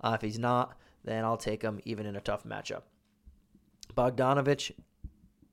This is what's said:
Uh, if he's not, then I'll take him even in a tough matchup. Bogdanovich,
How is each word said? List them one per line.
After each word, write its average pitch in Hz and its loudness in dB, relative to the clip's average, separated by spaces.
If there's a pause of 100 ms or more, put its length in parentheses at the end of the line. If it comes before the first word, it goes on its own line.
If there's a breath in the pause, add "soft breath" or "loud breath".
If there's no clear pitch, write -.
Uh, 113 2
if 110 -2
he's 110 -4
not, 123 2 (280 soft breath)
then 113 -2
I'll 113 2
take 110 -2
him 107 -2
even 107 -4
in 104 -6
a 101 -8
tough - -4
matchup. 104 -8 (1120)
Bogdanovich, 131 4 (800)